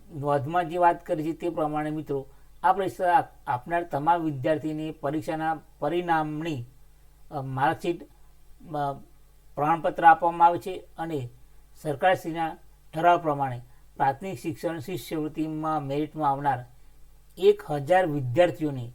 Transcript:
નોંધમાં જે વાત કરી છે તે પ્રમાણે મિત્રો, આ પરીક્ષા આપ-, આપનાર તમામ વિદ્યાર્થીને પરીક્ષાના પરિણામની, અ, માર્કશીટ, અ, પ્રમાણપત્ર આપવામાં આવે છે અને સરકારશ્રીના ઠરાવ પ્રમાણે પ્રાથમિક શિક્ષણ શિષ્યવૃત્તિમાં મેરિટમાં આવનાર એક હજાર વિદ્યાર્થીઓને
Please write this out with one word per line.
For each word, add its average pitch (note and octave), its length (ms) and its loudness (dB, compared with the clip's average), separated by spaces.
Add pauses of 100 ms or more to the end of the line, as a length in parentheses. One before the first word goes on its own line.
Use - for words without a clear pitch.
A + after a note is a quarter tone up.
(120)
નોંધમાં D3 580 0
જે F3 80 -4
વાત E3+ 280 4
કરી D#3+ 180 -2
છે D#3+ 140 -4
તે F3 120 -4
પ્રમાણે D3+ 400 -2
મિત્રો, C#3+ 380 -6 (360)
આ F#3 100 6
પરીક્ષા F3+ 440 0
આપ-, - 160 0 (140)
આપનાર E3+ 360 -2
તમામ E3 400 0
વિદ્યાર્થીને D#3 680 -2
પરીક્ષાના D#3 680 -4 (180)
પરિણામની, D#3 840 -2 (680)
અ, D3 100 -6
માર્કશીટ, C#3+ 640 -2 (720)
અ, C#3+ 180 -2 (640)
પ્રમાણપત્ર D#3+ 480 0
આપવામાં E3+ 440 8
આવે F3 120 2
છે F3 240 -10 (140)
અને D#3 320 -6 (520)
સરકારશ્રીના D#3+ 760 0 (360)
ઠરાવ E3+ 280 4
પ્રમાણે C#3 400 -2 (360)
પ્રાથમિક E3 420 -2
શિક્ષણ E3 400 -6
શિષ્યવૃત્તિમાં D#3 1040 -4
મેરિટમાં D3 460 -2
આવનાર C#3 360 0 (720)
એક G3 340 4
હજાર D#3 340 2
વિદ્યાર્થીઓને C#3+ 880 0